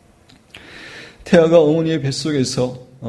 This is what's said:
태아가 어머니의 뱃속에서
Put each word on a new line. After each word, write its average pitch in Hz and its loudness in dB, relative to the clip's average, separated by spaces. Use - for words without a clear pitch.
태아가 165 4
어머니의 160 0
뱃속에서 131 -4